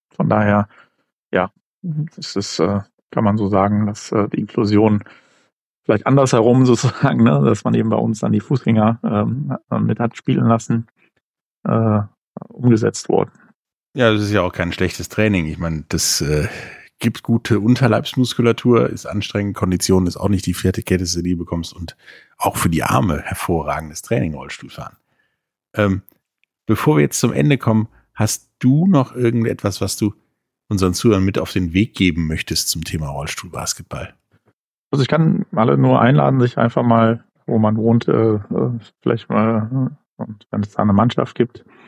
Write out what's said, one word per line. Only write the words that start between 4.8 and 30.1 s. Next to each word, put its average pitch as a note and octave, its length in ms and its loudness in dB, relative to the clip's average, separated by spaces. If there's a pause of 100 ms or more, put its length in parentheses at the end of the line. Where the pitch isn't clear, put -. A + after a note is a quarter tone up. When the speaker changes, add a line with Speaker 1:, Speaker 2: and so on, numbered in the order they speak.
Speaker 1:
vielleicht G#2+ 220 0
andersherum C3 600 4
<laughs> - 0 -
sozusagen, B2 580 2
ne, C#3+ 200 4
dass A#2 200 2
man A#2 100 0
eben A2+ 160 0
bei A2 80 0
uns A2+ 220 -2
dann A2+ 120 -2
die G#2 80 2
Fußgänger, A2+ 640 0
ähm, B2+ 540 -2 (240)
mit A2+ 180 -2
hat A#2+ 180 -4
spielen B2+ 280 -2
lassen, A#2 420 0 (800)
äh, A2 340 0 (480)
umgesetzt A2+ 600 0
worden. - 220 0 (640)
Speaker 2:
Ja, A#2+ 160 4
das G#2 100 2
ist G2+ 100 -2
ja G2+ 100 2
auch F2+ 120 -2
kein F2 200 -4
schlechtes - 360 -4
Training. G2+ 380 0
Ich D#2 100 -6
meine, E2 320 -4
das, - 320 -2
äh, D2+ 260 0 (520)
gibt - 240 -4
gute A2+ 360 0
Unterleibsmuskulatur, A#2+ 1300 2
ist - 160 -10
anstrengend, G2+ 500 -4
Kondition F#2 520 2
ist E2+ 100 -6
auch G2 120 -2
nicht F#2+ 160 0
die F2+ 80 -2
vierte - 280 -2
Kette, F#2 240 -2
die F2 260 -4
du F2 60 -2
bekommst E2+ 360 -8
und E2+ 220 -14 (420)
auch - 200 -4
für - 120 0
die E2 140 0
Arme F#2 380 0
hervorragendes D2+ 800 -6
Training, E2 320 -2
Rollstuhlfahren. - 640 -16 (760)
Ähm, G2 260 2 (640)
bevor D3+ 320 2
wir C#3+ 40 4
jetzt - 180 0
zum A#2 140 0
Ende C#3+ 240 2
kommen, A2 300 0 (260)
hast - 460 -4
du D3 280 4
noch C#3+ 280 2
irgendetwas, A#2 640 -2
was G2 160 -4
du G#2 200 -2 (540)